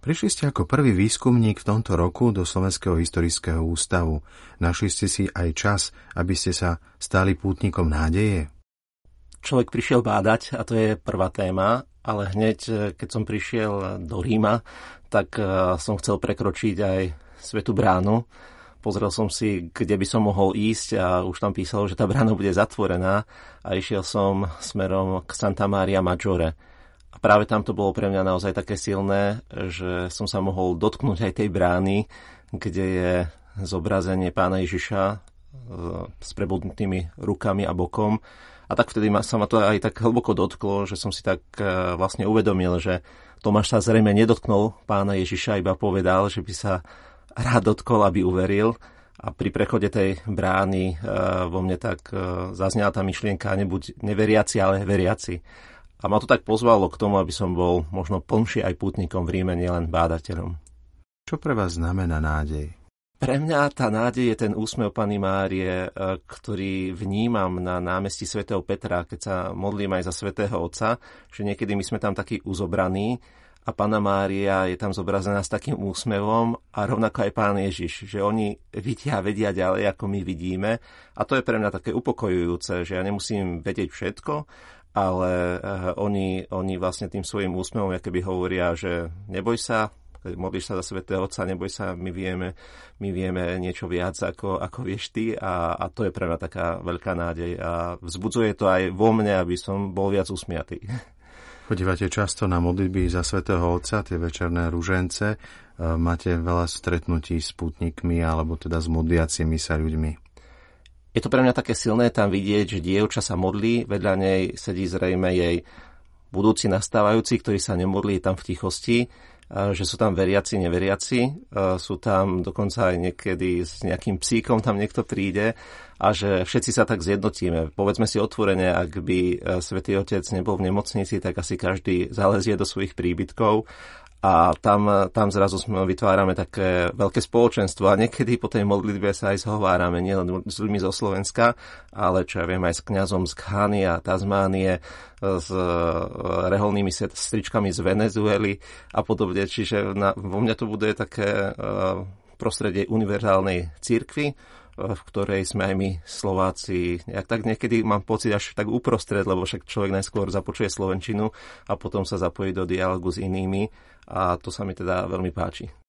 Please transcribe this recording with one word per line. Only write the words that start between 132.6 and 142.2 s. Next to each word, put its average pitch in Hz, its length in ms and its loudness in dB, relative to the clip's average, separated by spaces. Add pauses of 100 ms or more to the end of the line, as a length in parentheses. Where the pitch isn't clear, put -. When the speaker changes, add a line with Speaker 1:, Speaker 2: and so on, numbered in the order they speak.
Speaker 2:
svojich 95 320 -4
príbytkov 101 720 0 (540)
a 92 320 6
tam, 101 560 4
tam 101 240 2
zrazu 98 240 4
sme, 95 240 -2
vytvárame 95 560 4
také 90 560 0
veľké - 320 0
spoločenstvo 110 640 4
a 98 80 8
niekedy 117 400 2
po - 160 -4
tej 101 160 2
modlitbe 101 480 0
sa 98 160 0
aj 98 160 -4
zhovárame, 90 480 2
nielen 92 480 -2
s 101 160 -8
ľuďmi 104 160 0
zo 95 160 0
Slovenska, 104 640 0 (320)
ale 92 400 2